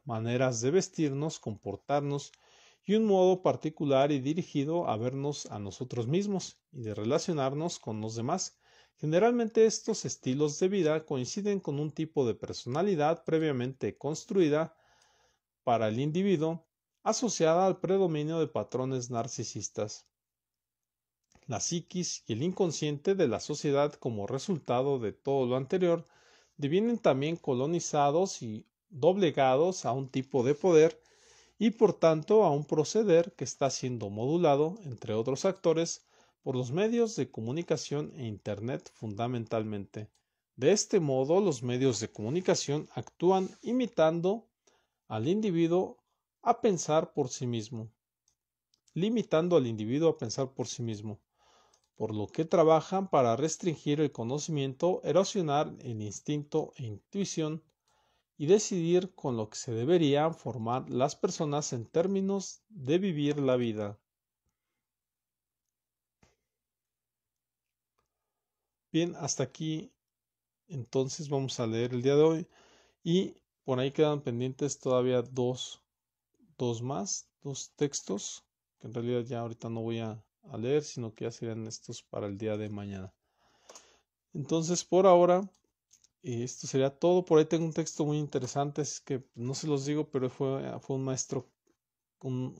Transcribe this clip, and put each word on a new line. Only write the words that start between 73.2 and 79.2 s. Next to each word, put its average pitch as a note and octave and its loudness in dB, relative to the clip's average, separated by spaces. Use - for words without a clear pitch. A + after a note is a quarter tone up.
por B2+ -2
ahí C3+ 0
quedan D3+ 2
pendientes C3 -4
todavía B2+ 2
dos, B2 -4
dos A#2 -2
más, D#3 -6
dos - -12
textos - -6
que - -16
en A2 -12
realidad A#2+ -2